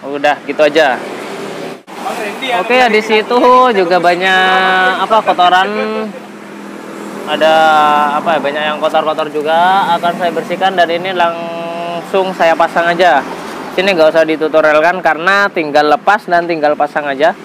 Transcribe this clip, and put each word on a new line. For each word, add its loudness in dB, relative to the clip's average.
Udah, 0
gitu 2
aja. 2
Oke, -2
ya, 4
di 2
situ 0
juga 2
banyak, 2
apa, 0
kotoran. 2
Ada, 2
apa -2
ya, 0
banyak -4
yang -6
kotor-kotor -2
juga. 0
Akan -2
saya -2
bersihkan -2
dan 2
ini -4
langsung -4
saya 0
pasang 0
aja. 2
Sini 0
gak 4
usah 2
ditutorialkan 2
karena 2
tinggal 0
lepas 2
dan 0
tinggal 0
pasang -4
aja. 0